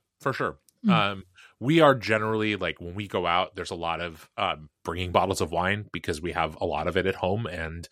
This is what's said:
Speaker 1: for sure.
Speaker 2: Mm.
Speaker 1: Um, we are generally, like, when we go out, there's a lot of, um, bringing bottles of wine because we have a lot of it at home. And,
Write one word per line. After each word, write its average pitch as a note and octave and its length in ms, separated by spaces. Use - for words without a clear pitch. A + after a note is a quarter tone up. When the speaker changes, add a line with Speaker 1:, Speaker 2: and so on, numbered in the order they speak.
Speaker 1:
for C3+ 140
sure. G2+ 260
Speaker 2:
Mm. G#3 60
Speaker 1:
Um, G2+ 320
we D#3 220
are D3 120
generally, G#2+ 640
like, F2 240
when F2 160
we G#2 120
go F#2 200
out, F2 280
there's F2 160
a G2 40
lot E2 240
of, E2 380
um, D#2+ 320
bringing F2+ 280
bottles F#2+ 300
of E2+ 100
wine F#2 400
because E2 300
we E2+ 100
have D#2 300
a G2 40
lot D#2 220
of E2+ 80
it F#2 100
at F#2+ 100
home. G#2 320
And, E2 440